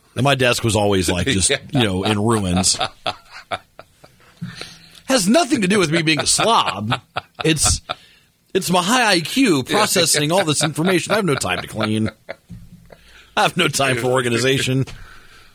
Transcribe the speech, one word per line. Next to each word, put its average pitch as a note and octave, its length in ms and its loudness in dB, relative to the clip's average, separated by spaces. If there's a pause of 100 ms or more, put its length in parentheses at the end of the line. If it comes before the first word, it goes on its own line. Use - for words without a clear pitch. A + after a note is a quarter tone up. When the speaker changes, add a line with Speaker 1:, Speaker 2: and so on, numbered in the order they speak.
(140)
Speaker 1:
And A#2 80 -4
my C#3 140 2
desk B2 260 2
was G#2+ 140 0
always, G2 340 2
like, F2+ 160 -2
Speaker 2:
<laughs> - 0 -
Speaker 1:
just, C3 240 0
you C#3 320 -2
know, F#2+ 220 0
in G#2+ 180 0
ruins. F#2+ 560 0 (2250)
Has A3+ 220 2
nothing C4+ 340 2
to F3+ 60 2
do G#3+ 100 2
with E3+ 120 2
me E3 120 0
being D#3 180 2
a D#3 60 -6
slob. B2+ 720 0 (460)
It's, - 380 0 (720)
it's F#3+ 160 -2
my F3 120 2
high A3+ 300 2
I F3 80 2
Q E3 420 2
processing E3 680 0
all F#3+ 140 2
this D3 180 0
information. E3 480 0
I G3+ 40 2
have G#3 100 0
no C#3+ 80 0
time F2+ 260 -4
to - 80 -12
clean. G#2+ 420 -2 (1300)
I G#3+ 60 2
have F#3 140 0
no F3 120 2
time C3+ 300 0
for A#2+ 80 -2
organization. C3 800 0 (680)